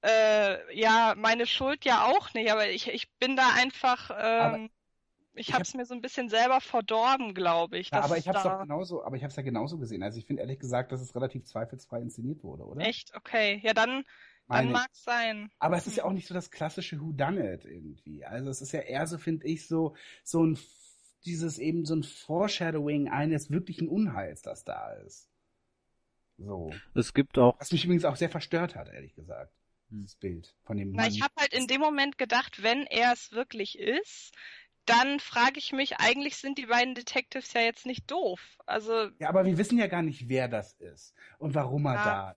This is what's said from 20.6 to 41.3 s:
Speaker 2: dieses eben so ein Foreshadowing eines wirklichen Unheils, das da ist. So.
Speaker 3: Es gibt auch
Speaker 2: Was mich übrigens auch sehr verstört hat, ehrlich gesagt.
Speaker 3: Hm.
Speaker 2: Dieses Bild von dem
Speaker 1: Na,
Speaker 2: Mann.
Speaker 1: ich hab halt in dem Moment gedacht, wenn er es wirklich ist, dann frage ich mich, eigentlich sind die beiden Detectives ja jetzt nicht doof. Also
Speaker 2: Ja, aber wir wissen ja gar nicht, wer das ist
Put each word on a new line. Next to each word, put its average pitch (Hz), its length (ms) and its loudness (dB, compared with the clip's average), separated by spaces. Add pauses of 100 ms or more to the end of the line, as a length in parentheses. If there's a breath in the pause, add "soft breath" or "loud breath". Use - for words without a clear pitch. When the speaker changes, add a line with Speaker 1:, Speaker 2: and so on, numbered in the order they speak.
Speaker 2:
dieses 165 320 -4
eben 160 280 -2
so 160 100 0
ein 151 80 0
Foreshadowing 156 1040 -2
eines 147 420 -2
wirklichen 170 380 -2
Unheils, 120 540 -2
das - 220 -12
da - 280 -10
ist. - 380 -20 (1080)
So. 87 420 -10 (140 loud breath)
Speaker 3:
Es - 200 0
gibt 139 240 2
auch 123 200 8
Speaker 2:
Was - 140 -6
mich 165 120 0
übrigens 175 200 4
auch 139 120 0
sehr 165 140 -2
verstört 170 460 -4
hat, 87 120 -12
ehrlich 67 260 -18
gesagt. - 380 -16 (380)
Speaker 3:
Hm. 104 140 -10
Speaker 2:
Dieses 101 120 -20
Bild 85 380 -10 (100)
von 110 140 -6
dem 98 140 -6
Speaker 1:
Na, 98 100 0
Speaker 2:
Mann. 226 100 2
Speaker 1:
ich 208 100 -2
hab 285 140 0
halt 285 160 0
in 262 140 -2
dem 262 160 0
Moment 285 360 0
gedacht, 240 440 -2
wenn 240 240 2
er 240 260 4
es - 200 -4
wirklich 226 460 -6
ist, - 540 -4 (540 loud breath)
dann 262 340 6
frage 262 380 2
ich - 140 -8
mich, 277 260 -2
eigentlich 277 380 2
sind 269 220 -6
die 254 80 -8
beiden 240 280 2
Detectives 254 600 -6
ja 233 80 4
jetzt 226 240 0
nicht 254 240 -8
doof. 269 560 -4
Also 220 520 -2
Speaker 2:
Ja, 156 100 -4
aber 185 160 6
wir 185 140 4
wissen 208 200 4
ja 214 80 4
gar 175 160 0
nicht, 127 260 -4
wer 127 200 0
das 110 260 -6
ist 85 400 -20 (240 soft breath)